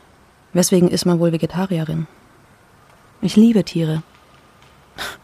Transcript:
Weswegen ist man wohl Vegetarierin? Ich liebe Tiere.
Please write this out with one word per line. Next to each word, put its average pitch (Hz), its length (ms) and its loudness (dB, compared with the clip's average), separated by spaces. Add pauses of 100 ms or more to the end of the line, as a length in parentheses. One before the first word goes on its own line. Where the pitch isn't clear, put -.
(540)
Weswegen 180 340 2
ist - 160 -2
man 175 160 2
wohl 170 120 2
Vegetarierin? 160 720 -4 (1120)
Ich - 160 -4
liebe 220 260 6
Tiere. 160 400 -4 (1200)